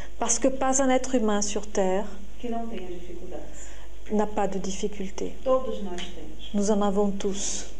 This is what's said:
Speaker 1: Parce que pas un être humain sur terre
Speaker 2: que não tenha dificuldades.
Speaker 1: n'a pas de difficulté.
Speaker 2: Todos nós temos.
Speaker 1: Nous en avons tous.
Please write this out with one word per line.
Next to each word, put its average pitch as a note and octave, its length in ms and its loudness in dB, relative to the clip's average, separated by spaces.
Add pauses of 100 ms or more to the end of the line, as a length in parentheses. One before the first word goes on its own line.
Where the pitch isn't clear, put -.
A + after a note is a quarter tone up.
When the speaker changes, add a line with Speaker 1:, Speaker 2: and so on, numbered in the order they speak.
(180)
Speaker 1:
Parce - 200 0
que C4+ 100 2
pas C4 320 0
un C4 80 2
être C4 260 2
humain G#3+ 280 2
sur G3+ 240 0
terre F#3+ 400 2 (340)
Speaker 2:
que A#3+ 80 -2
não A3+ 200 -2
tenha F#3 200 -2
dificuldades. - 800 -2 (420)
Speaker 1:
n'a G#3+ 160 2
pas G3+ 220 0
de G3 100 0
difficulté. F#3+ 760 0 (100)
Speaker 2:
Todos A3 380 2
nós F3+ 180 -2
temos. - 540 -2
Speaker 1:
Nous G#3 160 2
en G3+ 100 4
avons G3+ 300 2
tous. G3 560 -2 (140)